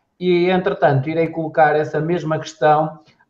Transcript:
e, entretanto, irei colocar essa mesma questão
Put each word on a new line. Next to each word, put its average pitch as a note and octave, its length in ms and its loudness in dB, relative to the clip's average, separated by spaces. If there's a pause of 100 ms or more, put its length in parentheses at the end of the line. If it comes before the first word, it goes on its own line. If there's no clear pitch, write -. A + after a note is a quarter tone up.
(180)
e, F3+ 300 2
entretanto, F3+ 600 0
irei D#3+ 200 -2
colocar D#3 480 0
essa D3+ 240 -2
mesma D#3 380 -2
questão D#3 600 0 (300)